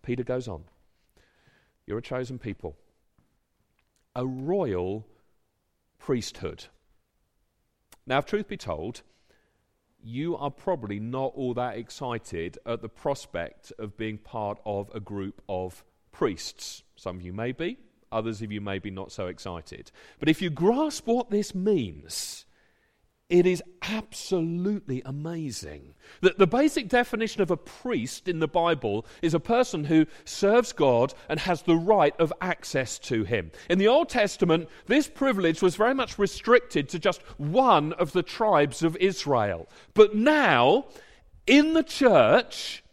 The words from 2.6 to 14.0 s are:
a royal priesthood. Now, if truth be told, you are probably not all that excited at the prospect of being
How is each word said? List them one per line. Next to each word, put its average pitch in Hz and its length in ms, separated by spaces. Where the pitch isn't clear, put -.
a 127 80
royal 127 840
priesthood. 98 680
Now, 131 140
if 143 60
truth 208 220
be 202 100
told, 85 440
you 139 360
are 139 140
probably 113 480
not 127 360
all 123 200
that 120 220
excited 110 880
at 117 180
the 110 60
prospect - 920
of 104 180
being 110 220